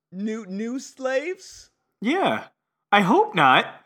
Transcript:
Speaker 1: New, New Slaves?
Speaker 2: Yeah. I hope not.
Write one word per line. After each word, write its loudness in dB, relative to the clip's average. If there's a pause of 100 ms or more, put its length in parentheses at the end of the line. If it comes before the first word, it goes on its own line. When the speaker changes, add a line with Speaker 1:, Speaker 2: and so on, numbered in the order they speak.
(120)
Speaker 1:
New, -8
New -8
Slaves? -8 (320)
Speaker 2:
Yeah. -2 (440)
I 6
hope 2
not. 4 (200)